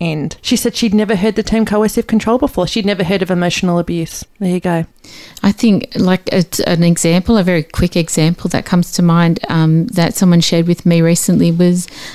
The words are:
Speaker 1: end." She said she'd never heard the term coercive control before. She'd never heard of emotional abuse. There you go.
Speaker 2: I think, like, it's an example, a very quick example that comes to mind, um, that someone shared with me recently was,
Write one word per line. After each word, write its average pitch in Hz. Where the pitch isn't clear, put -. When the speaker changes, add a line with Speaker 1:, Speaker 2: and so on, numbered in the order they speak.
Speaker 1:
end." 156
She -
said -
she'd 214
never 214
heard 208
the 220
term 220
coercive 214
control 220
before. 185
She'd 220
never 196
heard 185
of 185
emotional 175
abuse. 170
There 190
you 180
go. 170
Speaker 2:
I 202
think, 208
like, 185
it's -
an 170
example, 175
a 190
very 175
quick -
example 170
that -
comes 175
to -
mind, 170
um, 160
that -
someone 175
shared 170
with 175
me 170
recently 170
was, 180